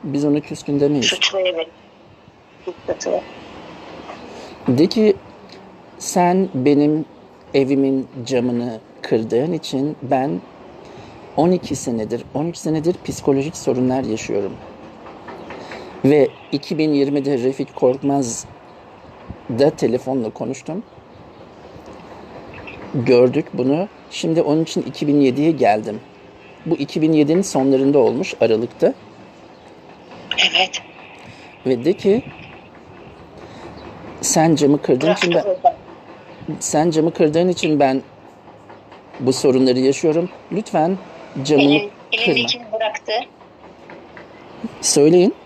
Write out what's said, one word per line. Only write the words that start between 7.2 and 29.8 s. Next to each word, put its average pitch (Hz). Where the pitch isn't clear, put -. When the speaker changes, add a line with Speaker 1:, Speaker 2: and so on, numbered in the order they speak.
Speaker 1:
evimin 135
camını 120
kırdığın 117
için 147
ben 139
on 165
iki 175
senedir, 117
on 147
üç 170
senedir 160
psikolojik 139
sorunlar 127
yaşıyorum. 107
Ve 135
iki 151
bin 156
yirmide 143
Refik 127
Korkmaz'da -
telefonla 127
konuştum. 156
Gördük 127
bunu. 143
Şimdi 165
onun 156
için 165
iki -
bin 143
yediye 139
geldim." 110
Bu 160
iki 143
bin 156
yedinin 156
sonlarında 139
olmuş, 117
Aralık'ta. 117